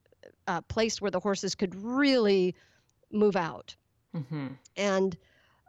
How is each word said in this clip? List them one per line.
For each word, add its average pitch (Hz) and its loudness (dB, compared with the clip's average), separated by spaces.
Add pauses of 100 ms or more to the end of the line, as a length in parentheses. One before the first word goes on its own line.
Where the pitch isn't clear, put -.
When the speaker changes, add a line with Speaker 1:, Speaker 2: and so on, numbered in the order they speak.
(460)
Speaker 1:
uh, - -2
place - -2
where 202 -2
the 180 -2
horses 196 -2
could 180 -4
really 214 2 (560)
move 208 4
out. - -6 (380)
Speaker 2:
Mm-hmm. 147 -6 (280)
Speaker 1:
And, 190 0 (520)